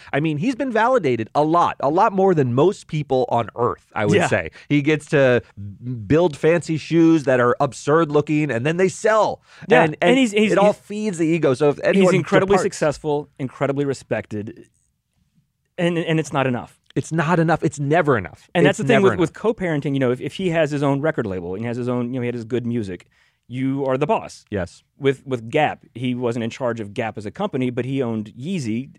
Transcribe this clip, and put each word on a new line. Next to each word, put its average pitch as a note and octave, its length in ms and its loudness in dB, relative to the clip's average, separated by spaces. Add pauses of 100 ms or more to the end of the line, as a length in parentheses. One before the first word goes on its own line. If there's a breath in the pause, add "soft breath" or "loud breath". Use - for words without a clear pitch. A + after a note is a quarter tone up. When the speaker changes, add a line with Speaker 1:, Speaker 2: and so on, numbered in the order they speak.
(140 loud breath)
Speaker 1:
I C#3 60 -2
mean, D3+ 180 -2
he's A3+ 160 -2
been C4 180 -4
validated G#3 600 0
a D3 100 2
lot, D#3 360 2
a C3+ 100 0
lot G3 240 2
more F#3+ 220 4
than B2+ 180 2
most E3 320 2
people C#3 440 -2
on A#2 260 -2
earth, A2+ 400 -4
I B2 100 -2
would D3+ 120 2
Speaker 2:
Yeah. F3 100 2
Speaker 1:
say. G2 240 -2 (180 loud breath)
He C#3+ 140 2
gets D3+ 240 0
to B2+ 340 4 (640 soft breath)
build D3+ 320 2
fancy D#3+ 400 0
shoes E3 460 4
that B2+ 160 2
are B2 200 2
absurd D3 520 0
looking, D3+ 400 0
and A2+ 120 -2
then E3 140 -2
they F#3 120 2
sell. - 520 0 (260 loud breath)
Speaker 2:
Yeah, A#3 180 6
Speaker 1:
And, D#3 140 -2
Speaker 2:
and F3 120 4
Speaker 1:
and C4 80 4
Speaker 2:
he's, B3 120 2
he's, G#3 200 2
Speaker 1:
it F3 80 4
all G3+ 140 6
Speaker 2:
he's, - 80 -10
Speaker 1:
feeds G#3 360 -6
the E3 80 2
ego. D3+ 300 2
So D3 140 4
if C3+ 140 -2
anyone F#3 300 4
Speaker 2:
he's F#3+ 60 2
incredibly F#3+ 380 2
Speaker 1:
departs F3+ 60 0
Speaker 2:
successful, D3+ 640 -4 (120)
incredibly C#3 460 -4
respected. A2 840 -8 (1080)
And, F3 200 0
and D#3+ 220 0
it's D3+ 120 -6
not C3+ 160 0
enough. A#2 320 -6 (160)
Speaker 1:
It's - 160 -4
not E3 280 0
enough. D#3+ 240 2
It's D#3 160 -4
never C#3+ 380 2
enough. - 380 -10
Speaker 2:
And E3+ 100 4
Speaker 1:
It's F#3+ 40 6
Speaker 2:
that's G3 80 0
the - 80 -6
thing A3 100 4
Speaker 1:
never G3+ 80 4
Speaker 2:
with, F#3+ 100 4
Speaker 1:
enough. F3+ 60 -4
Speaker 2:
with D#3+ 140 0
co-parenting, D#3+ 600 -2
you C#3 60 -2
know, B2+ 120 2
if, B2+ 100 -4
if - 140 -10
he F#3+ 140 -4
has D#3+ 220 2
his C#3+ 100 -2
own C#3 200 0
record D3 240 -2
label F#2 280 -6
and G2+ 100 -8
he A#2+ 40 -6
has A#2+ 80 -6
his B2 140 -4
own, B2 240 -4
you C3 60 -6
know, - 20 -4
he A#2+ 60 -4
had A#2+ 80 -4
his A#2 100 -8
good A#2 200 -2
music, G#2+ 420 -6 (420)
you C3+ 360 -4
are C3 120 0
the D3 100 -2
boss. - 420 -6
Speaker 1:
Yes. - 320 -6 (160)
Speaker 2:
With, C3+ 300 -2
with A#2+ 220 -6
Gap, C#3 340 0 (100)
he B2+ 220 -4
wasn't A#2+ 280 -2
in A2+ 60 -4
charge A#2 300 -4
of G2+ 140 -10
Gap A2 240 -6
as G#2 80 -12
a G2+ 60 -8
company, C3+ 380 -4
but A#2+ 140 -4
he C3+ 180 -4
owned A2 380 -4
Yeezy C3+ 600 -6